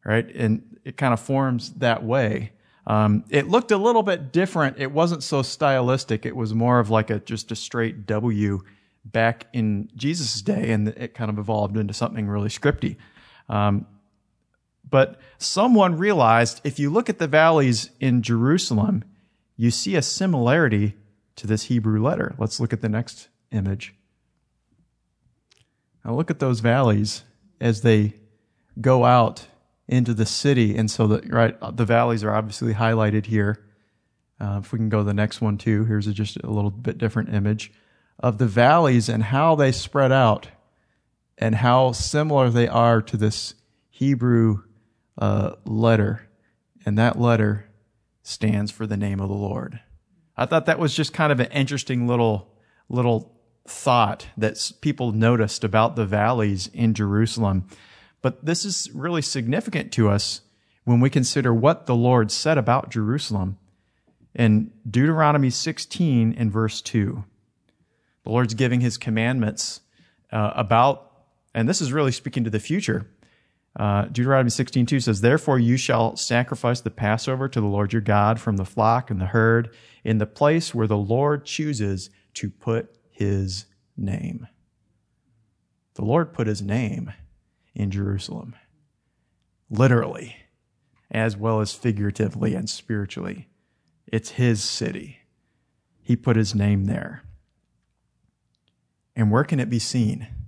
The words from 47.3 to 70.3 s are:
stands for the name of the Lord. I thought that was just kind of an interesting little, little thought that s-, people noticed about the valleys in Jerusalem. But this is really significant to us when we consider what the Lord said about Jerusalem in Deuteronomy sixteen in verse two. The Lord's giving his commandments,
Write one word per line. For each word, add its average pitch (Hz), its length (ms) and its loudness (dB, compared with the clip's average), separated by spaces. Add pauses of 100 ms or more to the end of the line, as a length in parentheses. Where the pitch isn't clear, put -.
stands 104 480 -4
for 110 160 -10
the 104 100 -4
name 98 240 -4
of 98 80 -4
the 98 60 -4
Lord. 101 460 -8 (560)
I - 100 -2
thought 160 200 0
that 165 120 0
was 151 160 -2
just 151 180 -2
kind 156 180 0
of 127 100 2
an 123 120 -2
interesting 131 560 -2
little, 113 440 0 (360)
little 120 440 0 (360)
thought 117 580 0 (100)
that 107 160 -2
s-, - 200 -10
people 127 400 -4
noticed 113 500 2
about 110 320 2
the 117 100 -2
valleys 104 720 0
in 117 180 2
Jerusalem. 101 760 0 (540)
But 131 220 -4
this 170 200 -2
is - 280 -6
really 156 300 -4
significant 143 720 -4
to 110 160 2
us 101 320 -2 (440)
when 120 160 4
we 131 100 4
consider 127 440 0
what 139 320 2
the 127 80 0
Lord 120 360 4
said 156 280 0
about 120 320 0
Jerusalem 107 680 -4 (760)
in 110 380 2 (160)
Deuteronomy 147 640 2
sixteen 127 800 0
in 117 180 -2
verse 110 320 -2
two. 101 420 -2 (1000)
The - 60 -8
Lord's 117 240 2
giving 123 260 2
his 120 180 -2
commandments, 113 840 -4 (500)